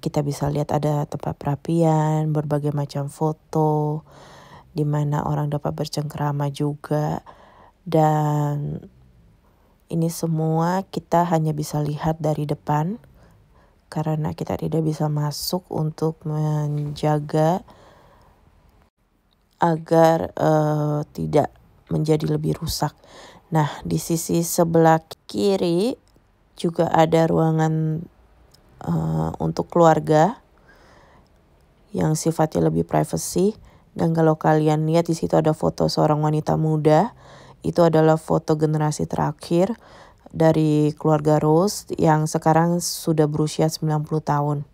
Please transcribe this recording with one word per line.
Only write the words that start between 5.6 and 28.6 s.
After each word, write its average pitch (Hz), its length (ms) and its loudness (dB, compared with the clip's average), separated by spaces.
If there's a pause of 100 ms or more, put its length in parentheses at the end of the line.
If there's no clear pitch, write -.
bercengkrama 147 640 -4
juga. 147 720 -4 (640)
Dan 151 960 0 (1120)
ini 165 160 0
semua 165 800 -2
kita 170 400 0
hanya 160 240 2
bisa 151 320 -4
lihat 151 400 -4
dari 151 240 -2
depan, 151 480 -2 (960)
karena 156 420 -4
kita - 240 -6
tidak 160 240 -2
bisa 156 240 -2
masuk 147 640 -4
untuk 156 560 -4
menjaga 151 1400 -2 (2000)
agar, 165 720 2
eh, 151 680 0 (140)
tidak 156 400 0 (400)
menjadi 156 400 0
lebih 151 240 -2
rusak. 151 320 -4 (640)
Nah, 151 160 2 (160)
di 160 160 -2
sisi 170 400 -2
sebelah 165 560 4 (320)
kiri 196 640 0 (640)
juga 165 320 -2
ada 165 400 4
ruangan 160 720 0 (840)